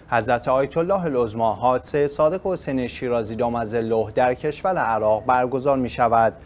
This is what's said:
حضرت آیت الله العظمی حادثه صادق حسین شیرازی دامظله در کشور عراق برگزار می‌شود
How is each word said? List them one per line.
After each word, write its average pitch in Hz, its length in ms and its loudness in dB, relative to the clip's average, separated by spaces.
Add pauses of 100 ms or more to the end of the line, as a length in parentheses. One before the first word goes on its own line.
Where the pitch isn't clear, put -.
(100)
حضرت 120 380 2
آیت 135 280 0
الله 180 280 0
العظمی 117 380 -2
حادثه 123 640 0
صادق 156 380 0
حسین 147 420 -4
شیرازی 117 500 -4
دامظله 113 800 -2
در 127 200 2
کشور 156 440 -4
عراق 110 460 0
برگزار 127 520 2
می‌شود 113 560 2 (140)